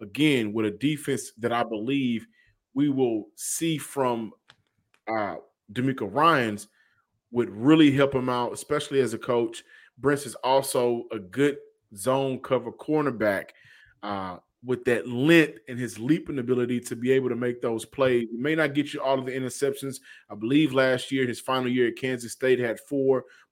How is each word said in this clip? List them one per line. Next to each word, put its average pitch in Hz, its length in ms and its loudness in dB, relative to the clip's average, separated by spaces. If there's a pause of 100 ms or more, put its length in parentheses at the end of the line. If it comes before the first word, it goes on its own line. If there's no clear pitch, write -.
again, 113 520 0
with 110 140 0
a 104 40 0
defense 143 680 -4
that 113 140 -2
I 117 120 0
believe 117 640 -4 (460)
we 143 140 2
will 123 460 0
see 165 440 -4
from, 120 540 -2 (760)
uh, 104 280 -4 (360)
DeMeco 127 400 -2
Ryans 127 560 2 (640)
would 117 180 0
really 143 400 6
help 139 240 4
him 127 140 -2
out, 120 240 0
especially 143 480 -2
as 117 120 0
a 110 60 -4
coach. 120 460 -2 (340)
Brents 139 260 0
is 110 120 -12
also 123 760 0
a 113 80 -6
good 139 400 0 (380)
zone 131 420 0
cover 120 320 -2
cornerback, 117 800 -2 (540)
uh, 101 320 -6 (260)
with 123 220 -4
that 123 240 0
length 151 500 4 (100)
and 120 100 -10
his 104 200 -8
leaping 147 400 -2
ability 123 400 0
to 120 160 -10
be 120 160 0
able 131 200 2
to 117 40 -2
make 120 280 -4
those 113 240 -4
plays. 123 440 0
He 117 60 -8
may 143 180 -2
not 151 200 0
get 143 180 -2
you 147 80 -8
all 135 180 2
of 127 60 -6
the 127 80 -8
interceptions. 135 680 -4 (280)
I 104 60 -14
believe 131 400 2
last 131 360 2
year, 131 160 0
his 117 140 -4
final 131 300 -2
year 123 180 2
at 113 80 -6
Kansas 120 360 -6
State, 127 260 2
had 117 200 -2
four, 135 460 0 (280)